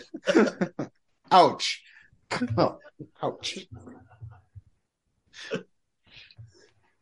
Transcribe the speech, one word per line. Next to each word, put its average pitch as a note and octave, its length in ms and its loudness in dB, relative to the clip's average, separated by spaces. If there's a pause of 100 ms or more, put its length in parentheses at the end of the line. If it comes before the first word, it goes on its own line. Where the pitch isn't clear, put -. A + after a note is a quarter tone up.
(280)
<laughs> - 640 0 (400)
Ouch. D#3+ 500 4 (760)
Oh, D#3 200 2 (460)
ouch. - 360 -8 (3500)